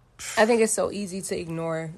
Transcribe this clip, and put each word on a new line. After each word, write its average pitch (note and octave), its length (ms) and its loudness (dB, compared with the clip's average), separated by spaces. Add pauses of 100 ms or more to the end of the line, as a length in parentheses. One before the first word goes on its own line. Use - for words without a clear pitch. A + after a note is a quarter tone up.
(380)
I G#3+ 100 8
think A#3 140 6
it's A3 120 4
so F#3 180 0
easy F#3+ 320 -8
to E3+ 160 -4
ignore, E3 600 -6